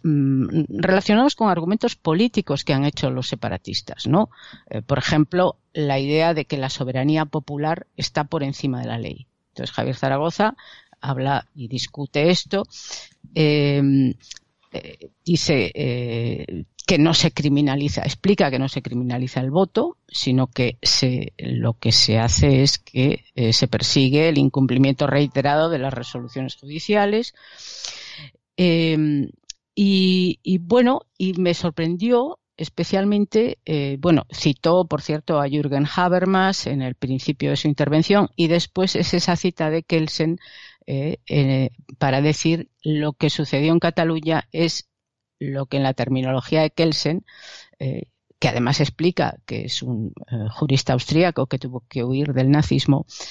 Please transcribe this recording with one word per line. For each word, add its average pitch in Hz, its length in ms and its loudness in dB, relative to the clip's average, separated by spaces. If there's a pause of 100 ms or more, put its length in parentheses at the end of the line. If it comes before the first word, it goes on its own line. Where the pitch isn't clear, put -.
mm, 139 640 0
relacionados 202 640 2
con 220 160 0
argumentos 180 460 -2
políticos 165 680 0
que 151 100 0
han 139 120 2
hecho 143 240 -2
los 127 180 -4
separatistas, - 800 -8
¿no? 165 240 2 (400)
Eh, 107 140 -8
por 143 160 -2
ejemplo, 165 580 2 (160)
la 143 240 -2
idea 156 380 0
de 151 100 -4
que 147 120 -6
la 131 120 -4
soberanía 135 560 0
popular 151 680 -6
está 151 300 -4
por 151 180 -4
encima 135 380 -4
de 120 60 -8
la 117 120 -6
ley. 123 260 -12 (220)
Entonces, - 260 -12
Javier 127 220 -2
Zaragoza 156 600 0 (460)
habla 135 540 -2
y 123 140 -12
discute 143 600 -2
esto, 196 380 -2 (640)
eh, 143 800 2 (600)
eh, - 360 -16 (160)
dice, 143 480 0
eh, 120 920 -4 (200)
que 180 120 2
no 160 160 6
se 160 180 2
criminaliza, 143 720 0
explica 185 500 0
que 127 80 0
no 135 80 0
se 131 140 -6
criminaliza 123 580 -4
el 131 120 -2
voto, 190 540 0
sino 131 420 0
que 123 340 -2
se, - 560 0
lo 117 380 -2
que 110 180 0
se - 260 4
hace 131 420 4
es 139 160 2
que, - 460 -2 (120)
eh, 117 180 2
se - 160 2
persigue 135 580 2
el 156 100 2
incumplimiento 135 680 2
reiterado 143 640 2
de 160 100 -2
las 131 140 -4
resoluciones 123 640 -10
judiciales. 202 800 -2 (1200)
Eh, 160 720 2 (440)
y, 190 680 2
y 185 140 0
bueno, 240 460 2 (140)
y 185 220 -2
me 175 140 2
sorprendió 180 840 -2 (180)
especialmente, 202 1080 0
eh, 143 340 -2
bueno, 160 340 4
citó, 170 520 2
por 151 160 -4
cierto, 151 380 -2
a 143 80 0
Jürgen 139 480 0
Habermas 185 720 2
en 139 140 -2
el 127 140 -4
principio 139 560 -2
de 143 40 0
su 151 140 0
intervención, 156 640 2
y 170 120 2
después 175 500 0
es - 160 -2
esa 175 240 0
cita 165 320 -2
de 160 140 -2
Kelsen, 160 540 0 (480)
eh, 143 340 -4 (100)
eh, 135 400 2 (280)
para 135 220 2
decir 156 500 0 (120)
lo 151 320 -2
que 156 160 0
sucedió 147 420 0
en 170 80 4
Cataluña 160 720 0
es 165 380 -2 (500)
lo 139 260 -6
que 135 120 -6
en 139 60 0
la 135 100 2
terminología 131 680 0
de 156 80 2
Kelsen, 165 560 -2 (540)
eh, 131 240 -6 (360)
que - 80 0
además 120 320 0
explica 156 680 -2
que - 200 -8
es - 160 -8
un, 120 320 -6 (180)
eh, 110 180 -4
jurista 135 440 0
austríaco 147 540 0
que 131 120 -6
tuvo 127 300 -10
que 123 140 -6
huir 135 300 -2
del 131 160 2
nazismo, 139 560 2 (260)